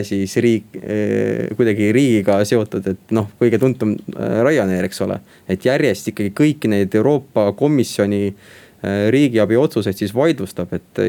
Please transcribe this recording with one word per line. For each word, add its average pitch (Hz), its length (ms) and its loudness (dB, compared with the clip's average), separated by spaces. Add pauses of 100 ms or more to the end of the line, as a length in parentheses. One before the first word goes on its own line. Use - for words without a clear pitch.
siis 98 320 -4
riik, 113 400 0
eh, 107 720 -2 (100)
kuidagi 104 340 2
riigiga 110 540 2
seotud, 104 400 -2
et 95 240 -6
noh, 110 160 0 (140)
kõige 117 180 4
tuntum, 123 380 0
eh, 113 480 -6
Ryanair, 98 400 0
eks 95 180 -6
ole. 98 180 -4 (280)
Et 95 120 -2
järjest 127 520 0
ikkagi 101 200 -4
kõik 151 360 0
neid 101 260 0
Euroopa 113 580 0
Komisjoni, 101 800 0 (500)
eh, 101 280 0
riigiabi 117 460 2
otsuseid 120 420 0
siis 101 160 -4
vaidlustab, 127 580 -2
et - 360 -6